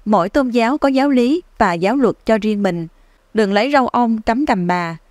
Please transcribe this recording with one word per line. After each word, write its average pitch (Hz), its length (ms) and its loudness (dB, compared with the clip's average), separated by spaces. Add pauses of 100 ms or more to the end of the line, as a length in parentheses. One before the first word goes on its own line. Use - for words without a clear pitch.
Mỗi 202 240 0
tôn 262 220 0
giáo 240 280 0
có 277 100 2
giáo 269 220 2
lý 262 320 2 (160)
và 196 140 2
giáo 185 240 0
luật 240 300 0
cho 220 120 2
riêng 208 240 -2
mình. 170 260 -4 (460)
Đừng 214 180 0
lấy 220 200 0
rau 262 160 4
ông 226 340 -2
cắm 254 240 -2
cằm 196 200 0
bà, 175 300 -4 (140)